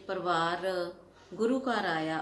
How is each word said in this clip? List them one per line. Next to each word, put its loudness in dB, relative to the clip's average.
ਪਰਿਵਾਰ 0
ਗੁਰੂ 2
ਘਰ 0
ਆਇਆ, 0